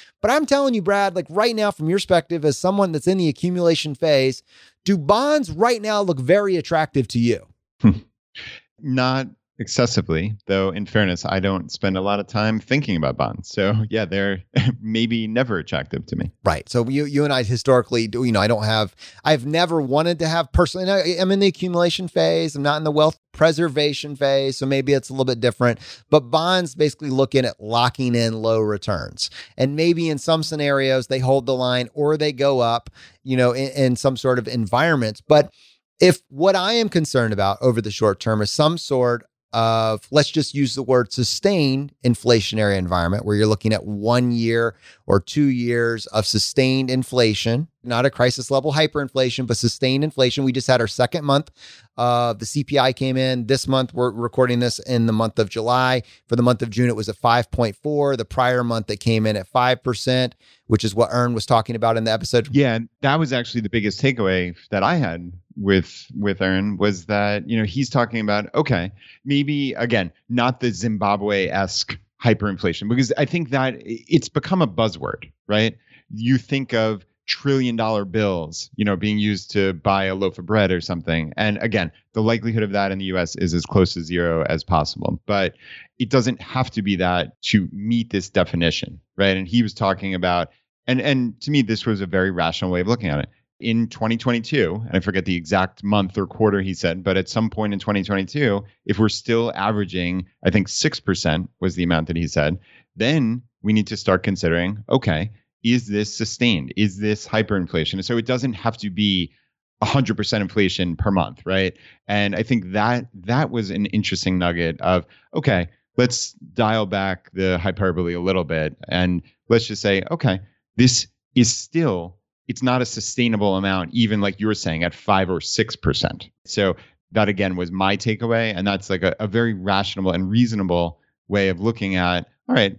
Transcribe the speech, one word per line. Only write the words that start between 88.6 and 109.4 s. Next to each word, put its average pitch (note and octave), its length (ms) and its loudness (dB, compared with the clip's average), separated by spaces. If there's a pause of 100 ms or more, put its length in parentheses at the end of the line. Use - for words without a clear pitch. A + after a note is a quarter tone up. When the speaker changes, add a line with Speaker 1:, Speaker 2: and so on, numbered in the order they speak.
Speaker 2:
right? G2 200 2
And F#2+ 100 -6
he A2+ 160 2
was G#2+ 120 -4
talking F#2+ 400 -2
about, F2+ 360 -2 (380)
and, B2+ 120 0
and B2+ 420 -2
to - 100 -6
me, C#3+ 100 4
this A2 240 -2
was G#2+ 140 0
a G2 60 -6
very F#2 240 0
rational E2+ 400 -2
way F2+ 100 0
of F2+ 80 -4
looking A2 220 0
at C#2+ 100 -2
it. - 80 -8 (320)
In A2+ 280 -2
twenty A2+ 280 -4
twenty-two, A#2 720 -2
and - 100 -2
I F#3+ 40 2
forget F#2+ 260 -2
the F#2+ 100 0
exact F#2 480 -2
month G2+ 320 0
or G2 100 -2
quarter G2+ 360 0
he F#2+ 100 -4
said, F2 320 -2
but F#2+ 140 2
at F#2 100 -4
some A2 220 -2
point G#2 240 -4
in G2 40 -4
twenty G2+ 240 -2
twenty-two, G2+ 640 -2 (220)
if F2 120 0
we're A2 120 4
still A#2 440 -2
averaging, F#2+ 720 -2 (180)
I F#2 60 2
think G2 180 2
six - 320 -2
percent F2+ 520 -2 (100)
was F2+ 140 -2
the F2 80 -4
amount E2+ 240 0
that E2 100 -4
he E2 100 -2
said, D2+ 320 0 (380)
then A#2+ 460 0 (180)
we G#2+ 140 0
need G#2+ 140 2
to G#2 100 -6
start F#2 240 2
considering, F2+ 640 -2
okay, G#2+ 440 0 (300)
is A#2+ 240 2
this G#2 300 -4
sustained? G#2+ 640 -2
Is G2 200 0
this G#2+ 300 -4
hyperinflation? F#2+ 760 -2
So A#2+ 140 -4
it A2+ 80 -2
doesn't B2 300 -2
have - 240 -4
to A2 100 -6
be F#2 460 0 (480)